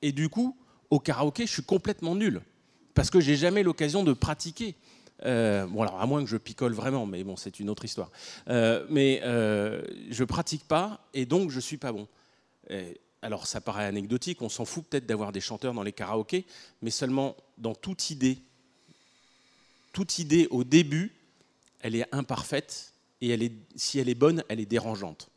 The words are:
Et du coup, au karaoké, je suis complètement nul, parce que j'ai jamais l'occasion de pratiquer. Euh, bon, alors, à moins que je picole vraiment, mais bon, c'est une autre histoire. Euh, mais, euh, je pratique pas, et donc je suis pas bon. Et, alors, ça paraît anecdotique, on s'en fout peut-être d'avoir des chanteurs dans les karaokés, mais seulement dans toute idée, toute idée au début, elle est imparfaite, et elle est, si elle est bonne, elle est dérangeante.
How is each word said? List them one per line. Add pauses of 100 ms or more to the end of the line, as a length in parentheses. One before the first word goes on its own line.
Et
du
coup, (320)
au
karaoké,
je
suis
complètement
nul, (520)
parce
que
j'ai
jamais
l'occasion
de
pratiquer. (480)
Euh,
bon,
alors,
à
moins
que
je
picole
vraiment,
mais
bon,
c'est
une
autre
histoire. (380)
Euh,
mais,
euh, (280)
je
pratique
pas,
et
donc
je
suis
pas
bon. (600)
Et, (220)
alors,
ça
paraît
anecdotique,
on
s'en
fout
peut-être
d'avoir
des
chanteurs
dans
les
karaokés, (380)
mais
seulement (220)
dans
toute
idée, (1600)
toute
idée
au
début, (640)
elle
est
imparfaite, (280)
et
elle
est, (220)
si
elle
est
bonne,
elle
est
dérangeante.